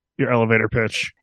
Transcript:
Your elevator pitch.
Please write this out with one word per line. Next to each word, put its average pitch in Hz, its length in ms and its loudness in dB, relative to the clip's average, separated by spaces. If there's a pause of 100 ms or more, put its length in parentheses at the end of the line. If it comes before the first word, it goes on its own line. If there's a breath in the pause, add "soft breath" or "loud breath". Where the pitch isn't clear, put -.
(180)
Your 127 140 0
elevator 113 380 2
pitch. - 420 -4 (120)